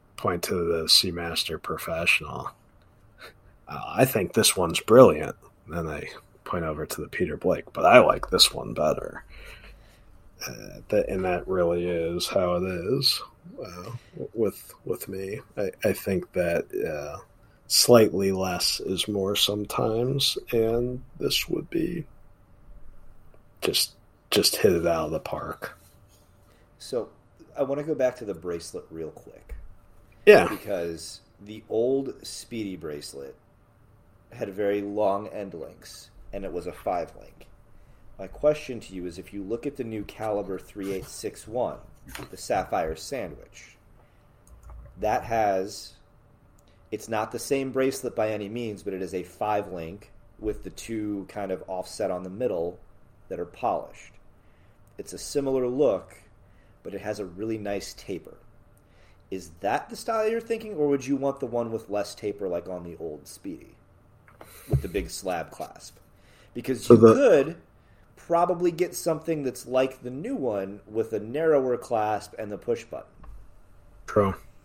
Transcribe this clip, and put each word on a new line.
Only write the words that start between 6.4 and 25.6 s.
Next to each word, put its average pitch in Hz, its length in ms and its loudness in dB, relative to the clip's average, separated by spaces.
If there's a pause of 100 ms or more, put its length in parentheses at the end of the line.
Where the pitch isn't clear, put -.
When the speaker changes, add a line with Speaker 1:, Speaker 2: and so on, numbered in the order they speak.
Speaker 1:
point 85 220 -4
over 78 200 -4
to - 160 -8
the - 60 -8
Peter 78 300 -2
Blake, - 340 0
"But 78 140 0
I 113 140 12
like - 300 6
this - 240 6
one 62 200 -8
better." 65 500 -2 (1200)
Uh, 52 440 -12
that, 104 200 2
and 95 140 -2
that 90 240 -2
really 87 400 2
is 85 400 -2
how 90 280 2
it 90 80 0
is, 92 580 0 (420)
uh, 90 280 -12 (220)
w-, - 200 -10
with, 110 400 -2 (120)
with - 220 -6
me. 98 320 -8 (160)
I, 98 160 -2 (120)
I 98 100 4
think - 400 -2
that, 85 400 0
uh, 73 460 -6 (480)
slightly 98 640 8
less 92 500 0
is 90 260 -2
more 101 280 0
sometimes, 117 1000 0 (140)
and 120 500 2 (180)
this - 280 0
would - 220 -4
be 170 360 -2 (1600)
just, - 320 0 (380)
just - 240 4
hit 95 180 6
it 85 140 2
out 80 180 2
of 76 60 -4
the 78 80 -2
park. - 580 -8 (1040)